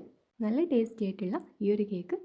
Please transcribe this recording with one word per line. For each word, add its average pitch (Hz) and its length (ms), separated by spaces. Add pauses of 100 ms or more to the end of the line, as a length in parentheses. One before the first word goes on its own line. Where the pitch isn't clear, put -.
(440)
നല്ല 220 140 (140)
ടേസ്റ്റി 226 340
ആയിട്ടുള്ള 196 320 (260)
ഈ 196 100
ഒരു 208 180
കേക്ക് 180 320